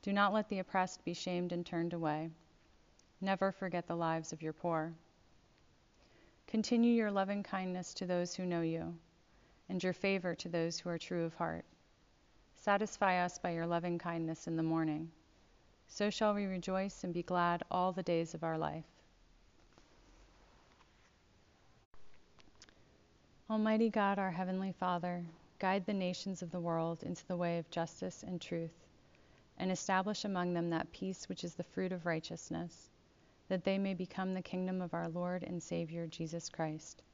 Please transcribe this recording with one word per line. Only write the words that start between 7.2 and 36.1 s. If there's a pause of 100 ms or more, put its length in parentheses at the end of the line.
kindness
to
those
who
know
you, (760)
and
your
favor
to
those
who
are
true
of
heart. (920)
Satisfy
us
by
your
loving
kindness
in
the
morning. (840)
So
shall
we
rejoice
and
be
glad
all
the
days
of
our
life. (4000)
Almighty
God,
our
heavenly
Father, (360)
guide
the
nations
of
the
world
into
the
way
of
justice
and
truth, (720)
and
establish
among
them
that
peace
which
is
the
fruit
of
righteousness, (600)
that
they
may
become
the
kingdom
of
our
Lord
and
Savior
Jesus